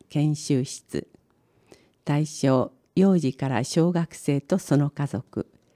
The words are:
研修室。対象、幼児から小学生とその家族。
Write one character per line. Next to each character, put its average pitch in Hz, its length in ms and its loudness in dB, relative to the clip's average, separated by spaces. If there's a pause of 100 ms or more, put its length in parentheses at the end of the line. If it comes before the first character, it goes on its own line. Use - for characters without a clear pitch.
研 151 260 0
修 143 300 -2
室。 - 420 -10 (960)
対 147 200 0
象、 131 480 0 (240)
幼 185 220 6
児 135 160 0
か 135 140 -6
ら 120 140 0
小 170 300 2
学 170 240 -4
生 143 240 -2
と - 180 0
そ - 180 0
の 143 140 2
家 147 160 -4
族。 - 400 -8 (300)